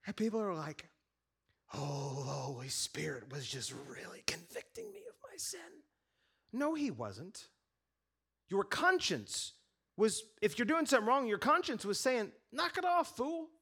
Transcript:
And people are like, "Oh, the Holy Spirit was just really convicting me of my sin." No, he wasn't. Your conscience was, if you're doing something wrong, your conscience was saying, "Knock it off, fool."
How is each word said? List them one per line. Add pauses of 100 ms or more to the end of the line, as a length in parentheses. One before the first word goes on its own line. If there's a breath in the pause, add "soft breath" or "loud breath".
And
people
are
like, (840)
"Oh,
the
Holy
Spirit
was
just (160)
really
convicting
me
of (120)
my
sin." (920)
No,
he
wasn't. (960)
Your
conscience (420)
was, (180)
if
you're
doing
something
wrong,
your
conscience
was
saying, (220)
"Knock
it
off,
fool." (140)